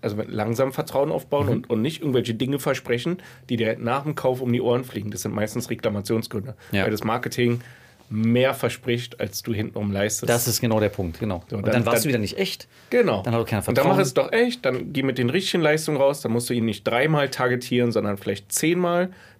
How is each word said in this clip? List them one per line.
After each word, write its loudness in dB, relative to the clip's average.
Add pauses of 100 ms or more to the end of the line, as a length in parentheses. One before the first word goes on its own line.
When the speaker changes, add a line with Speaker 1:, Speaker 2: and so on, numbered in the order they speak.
Speaker 1:
also -4
wenn -6
langsam 0
Vertrauen -2
aufbauen 0
Speaker 2:
Mhm. 2
Speaker 1:
und, -2
und 0
nicht -2
irgendwelche 0
Dinge -2
versprechen, -2 (320)
die 0
dir 0
nach -2
dem -4
Kauf 0
um -2
die 2
Ohren 2
fliegen. -6
Das -10
sind -4
meistens -4
Reklamationsgründe, -4 (160)
Speaker 2:
Ja. 2
Speaker 1:
weil 0
das -2
Marketing 0 (460)
mehr 2
verspricht, -4
als -6
du -6
hintenrum -2
leistest. 0
Speaker 2:
Das 2
ist 0
genau 2
der 4
Punkt, -6
genau. -4
Speaker 1:
So, -6
Speaker 2:
und -6
Speaker 1:
dann, 2
Speaker 2:
dann 2
warst 4
Speaker 1:
dann 2
Speaker 2:
du 0
wieder 2
nicht -4
echt. -4 (240)
Speaker 1:
Genau. 2
Speaker 2:
Dann 0
hat 2
auch -2
keiner 0
Speaker 1:
Und 0
dann 4
mach 6
Speaker 2:
Vertrauen. 6
Speaker 1:
es -2
doch 2
echt, 2
dann -2
geh 0
mit 0
den 2
richtigen 0
Leistungen 2
raus, 4
dann -2
musst 0
du -2
ihn 2
nicht -2
dreimal 2
targetieren, 0
sondern 0
vielleicht -6
zehnmal, 0 (300)